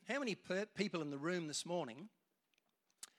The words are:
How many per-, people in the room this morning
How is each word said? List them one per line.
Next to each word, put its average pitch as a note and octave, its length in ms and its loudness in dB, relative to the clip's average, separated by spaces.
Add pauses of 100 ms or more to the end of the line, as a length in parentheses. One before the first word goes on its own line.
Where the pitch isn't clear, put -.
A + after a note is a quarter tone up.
How C4 120 2
many A#3 160 2
per-, F#3+ 300 0
people F#3 360 0
in D3 80 -2
the C#3 80 -2
room E3 300 0
this - 180 -2
morning E3 420 -2 (1120)